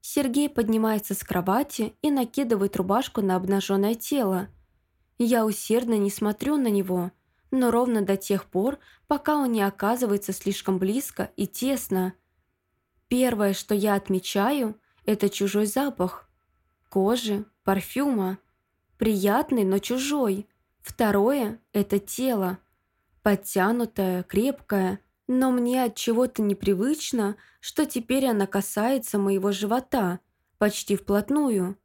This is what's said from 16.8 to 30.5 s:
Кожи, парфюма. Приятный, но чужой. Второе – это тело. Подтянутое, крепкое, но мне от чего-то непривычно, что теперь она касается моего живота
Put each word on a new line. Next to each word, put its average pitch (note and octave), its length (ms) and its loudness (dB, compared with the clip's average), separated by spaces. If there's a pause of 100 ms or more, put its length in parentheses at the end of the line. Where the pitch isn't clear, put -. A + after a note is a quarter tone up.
Кожи, G#3+ 540 0 (220)
парфюма. G3 720 0 (600)
Приятный, G#3+ 680 2
но F#3+ 140 2
чужой. B3+ 680 -2 (320)
Второе – A3 800 0 (140)
это G3+ 260 0
тело. G3+ 600 -2 (640)
Подтянутое, G3 1000 0
крепкое, G3+ 800 0 (260)
но B3+ 240 2
мне B3 320 0
от A#3 120 -2
чего-то A#3+ 460 0
непривычно, G#3 960 0 (320)
что - 180 0
теперь C4 420 -2
она G3+ 200 2
касается G#3+ 720 -2
моего G3 320 0
живота G3+ 680 -2 (360)